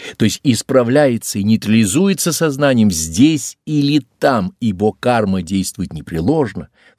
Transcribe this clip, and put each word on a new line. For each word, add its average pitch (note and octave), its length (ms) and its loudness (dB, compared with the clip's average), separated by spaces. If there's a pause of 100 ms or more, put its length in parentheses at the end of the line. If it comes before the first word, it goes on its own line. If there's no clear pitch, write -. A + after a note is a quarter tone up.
(180)
то A2+ 80 0
есть G2+ 180 -2
исправляется B2+ 960 0
и G2 40 -2
нейтрализуется A2+ 920 2
сознанием C3+ 580 2
здесь F2 760 0
или D3 400 0 (140)
там, A#2 400 0
ибо G#2 340 -2
карма G#2+ 480 0
действует F#2 500 -4
непреложно E2+ 800 -4 (300)